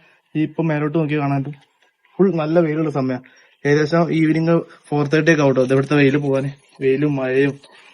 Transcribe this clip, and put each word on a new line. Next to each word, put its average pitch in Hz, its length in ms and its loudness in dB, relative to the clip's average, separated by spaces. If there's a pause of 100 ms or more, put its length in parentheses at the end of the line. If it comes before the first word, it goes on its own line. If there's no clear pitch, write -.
(360)
ഈ 156 120 -2
ഇപ്പൊ 156 220 -8
മേലോട്ട് 151 280 -4
നോക്കി 151 260 -2
കാണാൻ 139 200 -2 (720)
ഫുൾ 196 140 2 (140)
നല്ല 156 140 0 (100)
വെയിലുള്ള 156 240 -2 (100)
സമയം. 131 200 -4 (460)
ഏകദേശം 151 520 2
ഈവനിങ് 160 400 2 (300)
ഫോർ 147 240 0
തേർട്ടി 156 200 2
ഒക്കെ 151 120 2
ആവട്ടോ 131 240 2
ഇത് 135 80 0
ഇവിടുത്തെ 139 260 0
വെയിൽ 135 220 2
പോവാന്. 135 260 -2 (320)
വെയിലും 139 380 0
മഴയും 135 340 0 (400)